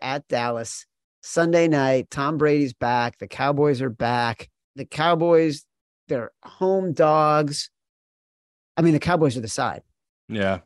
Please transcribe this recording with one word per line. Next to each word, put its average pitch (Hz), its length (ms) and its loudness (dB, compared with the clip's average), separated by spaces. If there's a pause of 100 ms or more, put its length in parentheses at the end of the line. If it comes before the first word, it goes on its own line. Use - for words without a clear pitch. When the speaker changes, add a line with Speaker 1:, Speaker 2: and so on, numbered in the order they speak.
Speaker 1:
at 139 260 -8
Dallas. 120 560 -4 (380)
Sunday 170 460 2
night, 135 420 2
Tom 147 260 -4
Brady's 147 380 2
back. 120 420 -2
The - 100 -14
Cowboys 139 540 0
are 131 80 -4
back. 117 600 -2 (260)
The 135 80 -12
Cowboys, 165 800 2 (440)
they're 120 240 -6 (120)
home 190 480 -2
dogs. 151 800 2 (1040)
I 160 60 2
mean, 165 100 4
the 147 80 2
Cowboys 156 380 0
are - 20 -6
the 110 80 -8
side. 110 340 -6 (460)
Speaker 2:
Yeah, 98 380 -2